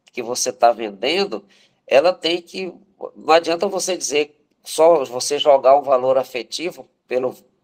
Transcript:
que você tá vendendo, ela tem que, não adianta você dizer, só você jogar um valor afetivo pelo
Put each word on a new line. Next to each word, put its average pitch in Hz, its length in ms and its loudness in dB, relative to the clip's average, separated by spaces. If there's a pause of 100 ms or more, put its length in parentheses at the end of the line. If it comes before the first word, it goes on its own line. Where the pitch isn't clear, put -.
(120)
que 120 100 -10
você 120 300 -6
tá - 200 2
vendendo, 113 720 -6 (420)
ela 151 260 2
tem 170 300 -4
que, 190 300 -12 (440)
não 113 160 0
adianta 165 340 2
você 185 300 -4
dizer, 147 420 -4 (240)
só 156 420 2
você 123 340 -6
jogar 139 400 4
um 143 40 -6
valor 131 360 0
afetivo 127 720 -8 (200)
pelo 123 260 -4 (300)